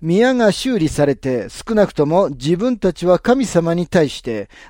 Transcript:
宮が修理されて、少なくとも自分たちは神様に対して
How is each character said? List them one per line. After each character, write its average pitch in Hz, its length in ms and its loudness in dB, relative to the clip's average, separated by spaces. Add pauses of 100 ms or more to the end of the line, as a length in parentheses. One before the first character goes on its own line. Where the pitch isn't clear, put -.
宮 208 340 2
が 233 160 4
修 254 280 -2
理 156 100 0
さ 147 180 0
れ 139 80 2
て、 123 340 -6
少 - 280 -6
な 208 100 4
く - 60 -6
と 151 120 0
も 165 260 0
自 143 260 -2
分 233 220 -2
た 185 140 -2
ち - 140 -6
は 180 140 4
神 254 260 0
様 170 280 0
に 175 120 -4
対 160 220 2
し - 140 -14
て 107 280 -8 (200)